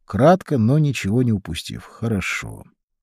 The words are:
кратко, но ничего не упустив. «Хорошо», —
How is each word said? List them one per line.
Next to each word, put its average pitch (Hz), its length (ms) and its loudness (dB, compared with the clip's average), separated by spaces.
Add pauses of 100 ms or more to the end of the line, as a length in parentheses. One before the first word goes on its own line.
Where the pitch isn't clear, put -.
кратко, 151 520 2
но 117 220 4
ничего 127 420 0
не 120 100 2
упустив. 78 540 -6
«Хорошо», — 87 800 -6 (400)